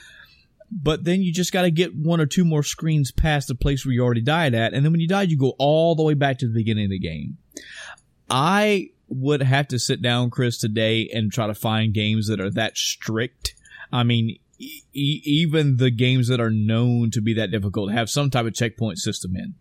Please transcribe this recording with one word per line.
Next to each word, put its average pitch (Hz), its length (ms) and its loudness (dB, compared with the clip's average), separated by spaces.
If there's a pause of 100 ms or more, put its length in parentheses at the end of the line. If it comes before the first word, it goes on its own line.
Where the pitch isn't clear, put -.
(720)
But 156 320 -2
then 185 200 2
you 175 100 0
just 175 180 -2
gotta 180 200 2
get 170 240 0
one 160 260 0
or 151 60 2
two 180 180 2
more 156 160 2
screens 151 500 -2
past 147 360 0
the 131 80 -4
place 143 280 -2
where 135 100 -2
you 120 100 2
already 117 180 2
died 147 320 2
at, 113 200 0
and 139 120 2
then 160 60 4
when 165 100 2
you 165 60 0
die, 196 160 2
you 165 140 2
go 131 200 2
all 160 380 4
the 156 80 2
way 151 100 4
back 139 260 0
to 127 80 -2
the 113 60 -2
beginning 107 320 0
of 98 60 -2
the 95 80 -4
game. 80 400 -8 (880)
I 196 600 0 (180)
would 135 340 0
have 139 280 2
to 123 100 -2
sit - 220 -2
down, 123 280 0
Chris, 120 300 -2
today 110 520 0
and 107 200 -2
try 110 160 -2
to 104 80 -4
find 110 380 0
games 107 340 0
that 107 120 -2
are 95 120 -4
that 107 260 -2
strict. - 800 -6 (360)
I 208 120 0
mean, 117 340 0 (220)
e-, - 220 -18 (120)
e-, 143 320 -2
even 147 520 2
the 127 120 4
games 127 380 2
that 127 120 0
are 113 120 0
known 113 600 2
to 117 100 -2
be 113 120 0
that 107 180 -2
difficult 101 400 -2
have 113 180 -2
some 143 200 0
type 123 160 0
of 107 80 -4
checkpoint 113 460 -4
system 92 360 -6
in. - 260 -10